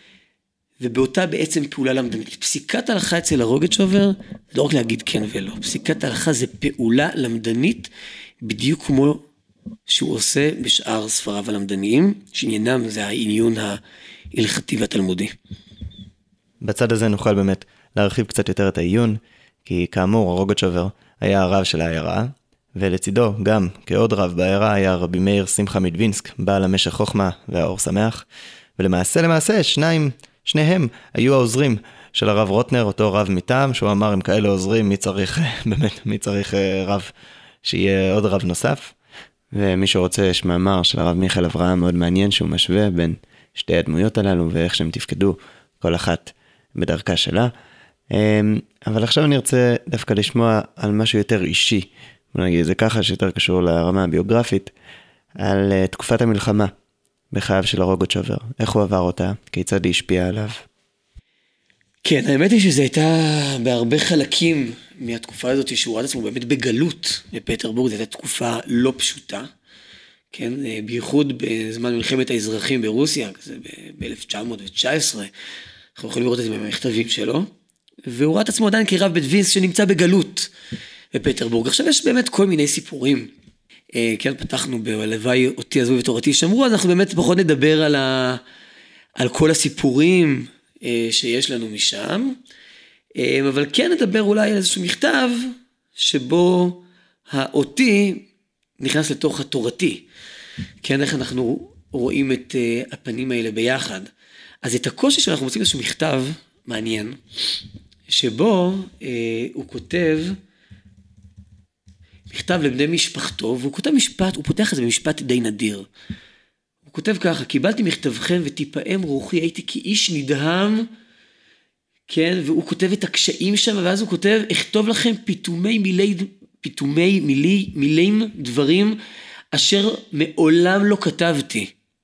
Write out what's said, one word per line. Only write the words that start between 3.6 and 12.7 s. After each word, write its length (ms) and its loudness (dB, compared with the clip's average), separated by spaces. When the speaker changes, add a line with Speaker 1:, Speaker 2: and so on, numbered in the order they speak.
Speaker 1:
זה 80 -4
לא 40 4
רק 120 2
להגיד 320 0
כן 160 -2
ולא. 280 -6
פסיקת 440 -4
ההלכה 280 0
זה 140 0
פעולה 680 0
למדנית, 720 -2
בדיוק 400 -2
כמו 360 4
שהוא 280 0
עושה 360 0
בשאר 460 -2
ספריו 420 -4
הלמדניים, 640 2
שעניינם 560 0